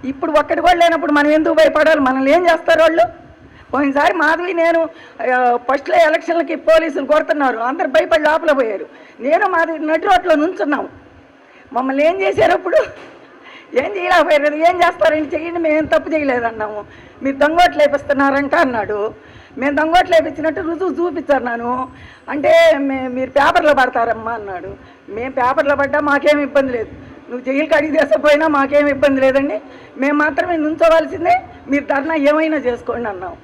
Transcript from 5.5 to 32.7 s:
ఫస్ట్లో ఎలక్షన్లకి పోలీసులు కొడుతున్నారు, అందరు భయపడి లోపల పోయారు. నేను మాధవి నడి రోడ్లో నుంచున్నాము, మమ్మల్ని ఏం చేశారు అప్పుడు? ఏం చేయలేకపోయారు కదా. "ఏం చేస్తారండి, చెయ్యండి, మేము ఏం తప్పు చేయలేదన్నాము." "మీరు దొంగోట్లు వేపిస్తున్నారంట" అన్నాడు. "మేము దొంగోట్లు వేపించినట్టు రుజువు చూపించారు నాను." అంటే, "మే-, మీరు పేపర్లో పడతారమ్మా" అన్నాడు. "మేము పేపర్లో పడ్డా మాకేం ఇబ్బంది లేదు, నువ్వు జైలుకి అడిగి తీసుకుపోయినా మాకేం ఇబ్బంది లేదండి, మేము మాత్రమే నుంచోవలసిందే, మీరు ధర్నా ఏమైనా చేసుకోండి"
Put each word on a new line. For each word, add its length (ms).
ఫస్ట్లో 240
ఎలక్షన్లకి 600
పోలీసులు 500
కొడుతున్నారు, 520
అందరు 300
భయపడి 360
లోపల 280
పోయారు. 340
నేను 280
మాధవి 320
నడి 280
రోడ్లో 280
నుంచున్నాము, 540
మమ్మల్ని 320
ఏం 160
చేశారు 300
అప్పుడు? 260
ఏం 240
చేయలేకపోయారు 480
కదా. 100
"ఏం 280
చేస్తారండి, 520
చెయ్యండి, 240
మేము 180
ఏం 80
తప్పు 240
చేయలేదన్నాము." 760
"మీరు 120
దొంగోట్లు 460
వేపిస్తున్నారంట" 720
అన్నాడు. 580
"మేము 180
దొంగోట్లు 400
వేపించినట్టు 460
రుజువు 300
చూపించారు 520
నాను." 460
అంటే, 480
"మే-, 300
మీరు 220
పేపర్లో 440
పడతారమ్మా" 580
అన్నాడు. 440
"మేము 220
పేపర్లో 440
పడ్డా 240
మాకేం 400
ఇబ్బంది 320
లేదు, 180
నువ్వు 160
జైలుకి 300
అడిగి 160
తీసుకుపోయినా 560
మాకేం 400
ఇబ్బంది 340
లేదండి, 400
మేము 200
మాత్రమే 400
నుంచోవలసిందే, 800
మీరు 160
ధర్నా 320
ఏమైనా 420
చేసుకోండి" 520